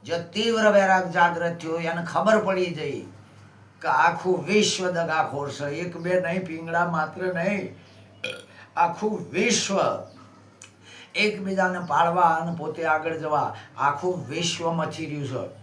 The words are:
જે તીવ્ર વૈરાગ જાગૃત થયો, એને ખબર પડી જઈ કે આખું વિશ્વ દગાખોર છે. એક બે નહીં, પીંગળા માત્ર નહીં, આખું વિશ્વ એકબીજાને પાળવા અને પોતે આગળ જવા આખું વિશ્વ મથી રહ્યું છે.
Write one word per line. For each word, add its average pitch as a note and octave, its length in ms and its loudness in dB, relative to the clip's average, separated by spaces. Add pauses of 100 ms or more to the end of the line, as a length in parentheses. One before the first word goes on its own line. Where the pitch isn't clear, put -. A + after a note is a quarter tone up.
જે E3+ 200 -4
તીવ્ર A3 480 2
વૈરાગ F#3+ 380 6
જાગૃત E3+ 500 2
થયો, D#3+ 160 -4
એને E3 300 -4
ખબર G3+ 340 4
પડી F#3 260 0
જઈ C#3+ 360 -6 (800)
કે - 60 -4
આખું E3 580 2
વિશ્વ F#3+ 460 2
દગાખોર D#3 580 0
છે. C#3+ 160 -6
એક E3 320 -6
બે F3+ 240 0
નહીં, E3+ 240 -2
પીંગળા E3 400 -2
માત્ર E3+ 480 -4
નહીં, F3+ 420 -2 (1000)
આખું F#3 540 0
વિશ્વ G3 460 0 (1400)
એકબીજાને F#3+ 640 0
પાળવા E3+ 420 2
અને E3 340 2
પોતે D#3 300 -6
આગળ D#3 320 0
જવા D3+ 380 -2 (220)
આખું D3+ 500 -2
વિશ્વ E3 440 -2
મથી D#3+ 340 -4
રહ્યું C#3+ 220 -6
છે. A#2 360 -6